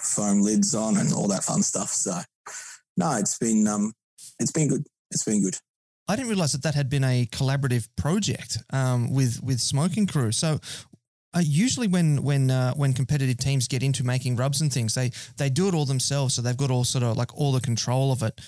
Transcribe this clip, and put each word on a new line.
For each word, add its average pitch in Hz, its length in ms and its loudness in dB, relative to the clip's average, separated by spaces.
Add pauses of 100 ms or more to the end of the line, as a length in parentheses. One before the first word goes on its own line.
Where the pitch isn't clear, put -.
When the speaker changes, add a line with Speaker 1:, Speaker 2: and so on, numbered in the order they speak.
Speaker 1:
foam 101 400 2
lids 104 340 2
on 107 220 0
and - 160 2
all 104 160 0
that 95 160 -2
fun - 180 0
stuff. - 300 -4
So 95 260 -2 (800)
no, 170 200 2
it's 98 200 -4
been, 110 300 2
um, 104 240 -2 (480)
it's - 140 -2
been 156 160 2
good. - 160 0 (260)
It's - 140 -4
been 110 160 2
good. 92 160 0 (500)
Speaker 2:
I 185 80 0
didn't 240 140 -4
realize 180 240 0
that 139 100 -6
that 151 120 0
had 143 140 0
been 139 140 0
a 123 260 2
collaborative 135 680 0
project, 175 600 -2 (120)
um, 127 420 0
with, 127 320 0
with 117 160 0
Smoking 185 480 0
Crew. 120 240 0
So, 156 300 0 (760)
uh, 175 80 4
usually 214 440 2
when, 165 360 4
when, 135 260 2
uh, 127 260 2
when 139 180 2
competitive 131 420 0
teams 139 320 0
get 127 160 -2
into 135 220 0
making 123 320 0
rubs 139 240 0
and 147 100 0
things, 113 240 0
they, 127 160 0 (240)
they 139 140 0
do 175 180 2
it 185 60 2
all 151 100 2
themselves. 135 520 0
So 120 60 -2
they've 123 140 0
got 131 160 0
all 123 140 2
sort 123 180 0
of, 113 140 0
like, - 200 -4
all 143 140 2
the 131 80 2
control 127 540 0
of 117 100 -4
it. - 240 -4